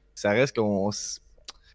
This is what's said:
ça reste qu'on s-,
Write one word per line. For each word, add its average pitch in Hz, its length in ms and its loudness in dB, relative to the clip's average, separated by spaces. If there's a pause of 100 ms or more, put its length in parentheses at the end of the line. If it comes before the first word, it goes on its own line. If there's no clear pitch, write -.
(160)
ça 104 160 0
reste 131 240 2
qu'on 104 340 0
s-, - 320 -8 (540)